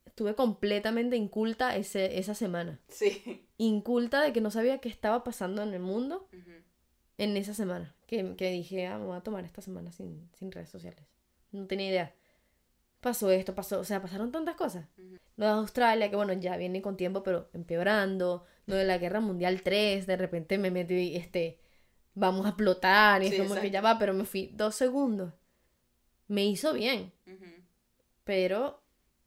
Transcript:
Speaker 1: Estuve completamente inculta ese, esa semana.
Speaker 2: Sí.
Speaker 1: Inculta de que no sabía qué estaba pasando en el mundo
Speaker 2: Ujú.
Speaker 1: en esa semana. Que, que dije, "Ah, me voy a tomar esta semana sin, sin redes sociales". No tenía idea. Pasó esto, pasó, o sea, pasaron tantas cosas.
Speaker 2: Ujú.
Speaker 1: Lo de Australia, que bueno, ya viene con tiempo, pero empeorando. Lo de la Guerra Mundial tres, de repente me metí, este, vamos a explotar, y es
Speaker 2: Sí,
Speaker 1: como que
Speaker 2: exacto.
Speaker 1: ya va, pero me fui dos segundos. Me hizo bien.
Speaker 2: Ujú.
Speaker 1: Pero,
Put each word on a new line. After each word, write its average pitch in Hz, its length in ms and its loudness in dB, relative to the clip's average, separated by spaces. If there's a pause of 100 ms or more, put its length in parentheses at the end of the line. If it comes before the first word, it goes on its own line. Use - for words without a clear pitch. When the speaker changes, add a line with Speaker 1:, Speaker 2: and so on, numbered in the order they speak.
Speaker 1:
Estuve 214 300 -4
completamente 226 840 2
inculta 220 600 0
ese, 190 420 -2
esa 202 160 -2
semana. 175 540 -4
Speaker 2:
Sí. - 580 -2 (120)
Speaker 1:
Inculta 226 640 2
de 294 100 4
que 226 80 0
no 214 100 0
sabía 233 280 2
qué 247 100 -10
estaba 220 360 0
pasando 208 380 -6
en 208 120 -4
el 180 60 -6
mundo 262 520 -4
Speaker 2:
Ujú. 175 200 -20 (680)
Speaker 1:
en 208 180 0
esa 202 180 -4
semana. 180 400 -6 (120)
Que, 190 300 -4
que 185 140 -2
dije, 180 360 -4
"Ah, 208 120 -8
me 202 80 -8
voy 180 100 -6
a 180 60 -10
tomar 196 220 -8
esta 170 180 -16
semana 175 300 -12
sin, 170 420 -14
sin 190 180 -12
redes 170 180 -14
sociales". 170 360 -18 (460)
No 196 140 -12
tenía 196 220 -2
idea. 180 260 0 (840)
Pasó 226 300 2
esto, 190 240 2
pasó, 190 260 -4
o 180 40 -6
sea, 196 180 -2
pasaron 196 300 -6
tantas 330 240 -4
cosas. 180 300 -4 (120)
Speaker 2:
Ujú. 185 180 -20 (200)
Speaker 1:
Lo 214 100 0
de 214 60 6
Australia, 220 580 2
que 202 60 -2
bueno, 202 180 0
ya 180 220 -2
viene 180 260 -4
con 196 140 -4
tiempo, 185 260 -2
pero 175 300 -2
empeorando. 180 920 0 (220)
Lo 190 80 -2
de 190 100 4
la 185 140 4
Guerra 180 220 0
Mundial 185 420 0
tres, 196 440 2
de 185 100 2
repente 180 420 -2
me 185 120 0
metí, 180 460 0
este, 170 420 -4 (560)
vamos 190 320 2
a 208 40 2
explotar, 196 720 6
y 190 40 4
es 202 60 0
Speaker 2:
Sí, 190 60 2
Speaker 1:
como 196 160 2
que 196 120 -2
Speaker 2:
exacto. 196 60 -4
Speaker 1:
ya 196 100 0
va, 220 160 6
pero 196 160 2
me 196 100 -2
fui 190 300 -6
dos 214 200 0
segundos. 247 600 0 (920)
Me 202 160 2
hizo 208 280 2
bien. 214 400 -2 (140)
Speaker 2:
Ujú. 185 180 -20 (800)
Speaker 1:
Pero, 196 580 0 (440)